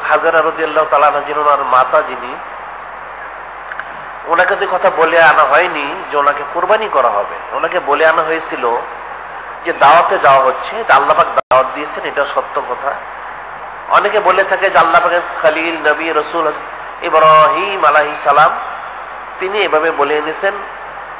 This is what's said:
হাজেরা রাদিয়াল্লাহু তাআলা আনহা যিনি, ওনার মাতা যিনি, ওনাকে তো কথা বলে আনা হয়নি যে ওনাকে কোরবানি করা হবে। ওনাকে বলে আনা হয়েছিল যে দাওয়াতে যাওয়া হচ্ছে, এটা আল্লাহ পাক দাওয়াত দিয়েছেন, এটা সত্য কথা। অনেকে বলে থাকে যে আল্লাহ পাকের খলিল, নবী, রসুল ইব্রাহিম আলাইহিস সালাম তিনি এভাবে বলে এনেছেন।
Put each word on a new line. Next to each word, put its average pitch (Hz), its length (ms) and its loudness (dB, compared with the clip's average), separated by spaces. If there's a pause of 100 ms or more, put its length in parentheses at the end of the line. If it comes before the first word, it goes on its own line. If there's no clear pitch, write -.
হাজেরা 156 340 2
রাদিয়াল্লাহু 156 480 0
তাআলা 147 160 6
আনহা 143 140 0
যিনি, 147 180 -4
ওনার 143 240 2
মাতা 131 380 2
যিনি, 127 340 -8 (1900)
ওনাকে 180 280 2
তো 190 160 -4
কথা 180 260 2
বলে 165 260 4
আনা 156 200 6
হয়নি 147 680 0
যে 147 60 -4
ওনাকে 143 260 0 (100)
কোরবানি 208 360 0
করা 127 200 2
হবে। 101 260 -4 (160)
ওনাকে 165 280 -2
বলে 147 280 2
আনা 160 160 2
হয়েছিল 156 460 -4 (960)
যে 170 80 -2
দাওয়াতে 165 460 6
যাওয়া 135 240 6
হচ্ছে, - 320 -2
এটা 220 200 2
আল্লাহ - 220 4
পাক 170 80 4
দাওয়াত - 480 2
দিয়েছেন, 147 320 -8
এটা 143 200 -2
সত্য 135 440 -4
কথা। 131 240 -6 (960)
অনেকে 202 300 2
বলে 185 240 4
থাকে 190 260 0
যে 180 80 2
আল্লাহ 170 240 4
পাকের 175 200 2 (200)
খলিল, 160 500 0
নবী, 156 180 -2
রসুল 151 420 -2 (500)
ইব্রাহিম 156 840 4
আলাইহিস 147 380 2
সালাম 147 280 6 (880)
তিনি 190 200 -4
এভাবে 160 320 0
বলে 147 260 0
এনেছেন। 160 360 -4 (680)